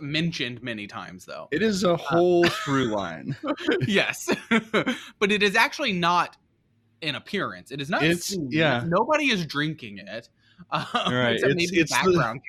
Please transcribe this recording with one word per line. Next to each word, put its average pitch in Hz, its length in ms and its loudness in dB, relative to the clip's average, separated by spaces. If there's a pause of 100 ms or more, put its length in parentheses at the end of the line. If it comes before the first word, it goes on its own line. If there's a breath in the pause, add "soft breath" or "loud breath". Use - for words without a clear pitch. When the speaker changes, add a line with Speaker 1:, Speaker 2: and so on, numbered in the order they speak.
Speaker 1:
mentioned 143 640 -2
many 110 240 -6
times, 92 400 -14
though. 71 240 -12
Speaker 2:
It 156 120 0
is 214 220 0
a 180 80 4
Speaker 1:
Uh, 165 60 4
Speaker 2:
whole 175 500 4
through 135 380 0
line. 95 500 -4 (240)
Speaker 1:
<laughs> 349 260 0
Yes. 170 480 0 (160)
<laughs> - 0 - (680 loud breath)
But 202 140 2
it 202 100 2
is 202 120 2
actually 247 380 2
not 175 460 2 (640)
an 151 120 -4
appearance. 117 560 -6
It 139 120 -8
is 135 80 -6
not 233 140 0
Speaker 2:
It's, 170 220 2
Speaker 1:
seen. 170 240 -6
Speaker 2:
yeah. 143 360 2
Speaker 1:
Nobody 269 400 2
is 202 180 0
drinking 143 540 -4
it. 101 360 -12
<laughs> - 40 -20 (320 loud breath)
Um, 147 240 -2
Speaker 2:
Right. 123 400 2
Speaker 1:
except 135 180 2
Speaker 2:
It's, 175 180 2
Speaker 1:
maybe 175 120 2
Speaker 2:
it's 151 100 0
the 139 180 4
Speaker 1:
background 131 380 2